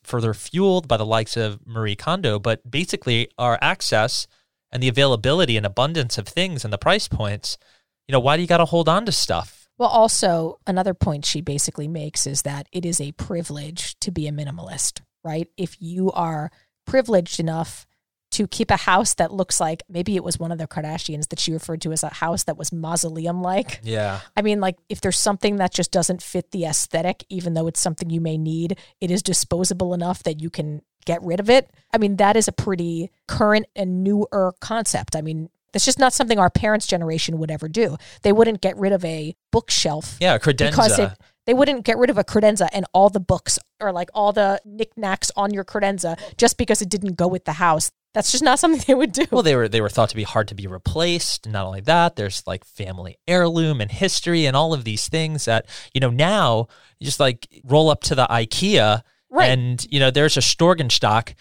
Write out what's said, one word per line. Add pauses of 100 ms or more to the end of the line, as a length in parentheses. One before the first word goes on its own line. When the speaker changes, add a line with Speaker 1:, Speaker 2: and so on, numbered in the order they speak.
Speaker 1:
further
fueled
by
the
likes
of
Marie
Kondo,
but
basically (100)
our
access (440)
and
the
availability
and
abundance
of
things
and
the
price
points, (500)
you
know,
why
do
you
gotta
hold
on
to
stuff?
Speaker 2:
Well,
also,
another
point
she
basically
makes
is
that
it
is
a
privilege
to
be
a
minimalist, (220)
right? (100)
If
you
are (340)
privileged
enough (460)
to
keep
a
house
that
looks
like,
maybe
it
was
one
of
the
Kardashians
that
she
referred
to
as
a
house
that
was
mausoleum-like.
Speaker 1:
Yeah. (160)
Speaker 2:
I
mean,
like, (120)
if
there's
something
that
just
doesn't
fit
the
aesthetic,
even
though
it's
something
you
may
need, (220)
it
is
disposable
enough
that
you
can (240)
get
rid
of
it. (240)
I
mean,
that
is
a
pretty (160)
current
and
newer
concept.
I
mean, (220)
that's
just
not
something
our
parents'
generation
would
ever
do. (280)
They
wouldn't
get
rid
of
a (160)
bookshelf
Speaker 1:
Yeah,
a
credenza.
Speaker 2:
because
it, (340)
they
wouldn't
get
rid
of
a
credenza
and
all
the
books (200)
or,
like,
all
the
knickknacks
on
your
credenza (180)
just
because
it
didn't
go
with
the
house. (220)
That's
just
not
something
<laughs>
they
would
do.
Speaker 1:
Well,
they
were,
they
were
thought
to
be
hard
to
be
replaced.
Not
only
that,
there's,
like,
family
heirloom
and
history
and
all
of
these
things
that, (260)
you
know,
now (320)
you
just,
like, (180)
roll
up
to
the
ikea (300)
Speaker 2:
Right.
Speaker 1:
and,
you
know,
there's
a
Storgenstock,